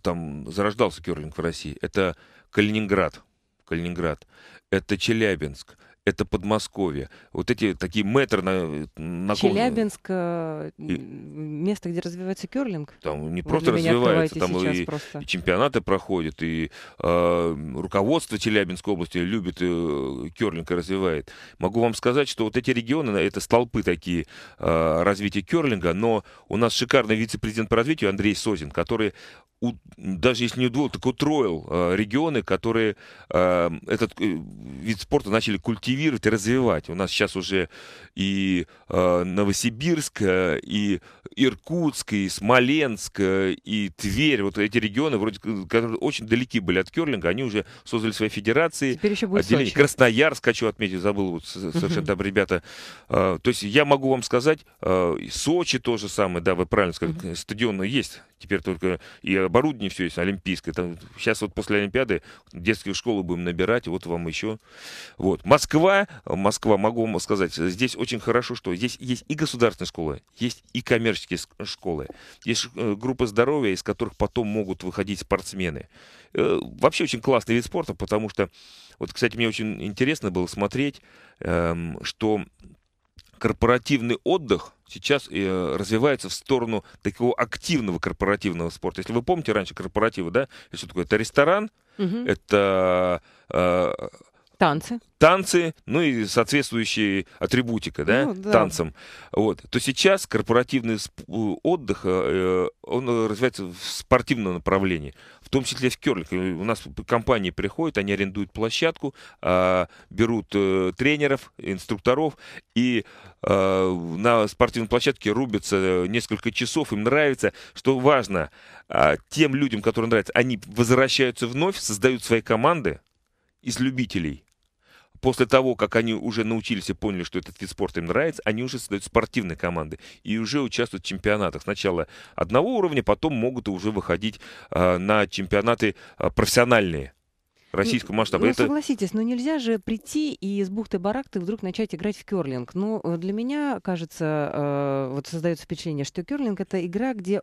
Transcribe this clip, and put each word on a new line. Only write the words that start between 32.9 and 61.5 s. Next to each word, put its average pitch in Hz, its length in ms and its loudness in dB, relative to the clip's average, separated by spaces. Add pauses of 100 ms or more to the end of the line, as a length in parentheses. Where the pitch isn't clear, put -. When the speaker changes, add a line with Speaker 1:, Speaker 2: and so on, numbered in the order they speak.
Speaker 1:
э, 90 400 4 (160)
этот, 107 340 -2
э, 95 200 0 (420)
вид 107 200 -4
спорта 143 280 0
начали 107 280 0
культивировать 123 680 0
и 107 60 6
развивать. 110 580 2
У 87 60 -6
нас 92 160 -2
сейчас - 240 0
уже 92 340 0 (460)
и, 95 500 0 (240)
э, 90 340 4
Новосибирск, 110 1000 -2
э, 92 400 2
и 101 360 0 (360)
Иркутск, 135 800 0
и 98 140 2
Смоленск, 123 920 2
э, 95 340 2 (100)
и 101 320 -2
Тверь, 117 460 2
вот 98 160 -2
эти 107 220 2
регионы, 113 400 0
вроде 107 200 -2
к-, 101 280 -6
которые 113 300 2
очень 127 280 -2
далеки 117 340 0
были 90 200 2
от 92 100 -2
кёрлинга, 131 400 -2
они 113 140 0
уже 104 220 -2 (180)
создали 110 300 -2
свои 107 160 0
федерации, 127 680 0
Speaker 2:
Теперь 208 160 0
ещё 208 160 -2
будет 190 180 2
Speaker 1:
отделения. 135 220 4
Speaker 2:
Сочи. - 80 -4
Speaker 1:
Красноярск, 139 680 6
хочу 117 240 2
отметить, 95 340 -2
забыл 98 320 0
вот 82 120 -8
с-, - 60 -14 (200)
совершенно 170 300 0
Speaker 2:
Мгм. 82 60 -4
Speaker 1:
там 98 140 0
ребята. 95 420 2 (460)
Э, 92 300 2
то - 100 0
есть 117 120 0
я 110 240 4
могу 139 240 4
вам 127 140 2
сказать, 139 420 0 (160)
э, 90 380 2
и 50 100 -10
Сочи 160 480 0
то 120 200 0
же 101 120 -6
самое, 90 340 0
да, 92 120 4
вы 87 100 0
правильно 95 280 2
сказали, 85 220 -4
Speaker 2:
Мгм. 87 200 -8
Speaker 1:
стадионы 104 480 -2
есть, 117 380 -4 (180)
теперь 95 220 -2
только 90 380 -2 (220)
и 92 140 0
оборудование 104 540 2
всё 90 160 -4
есть, 78 120 -6
олимпийское. 92 560 -2
Там 87 240 -4 (200)
щас - 240 -2
вот 104 120 -4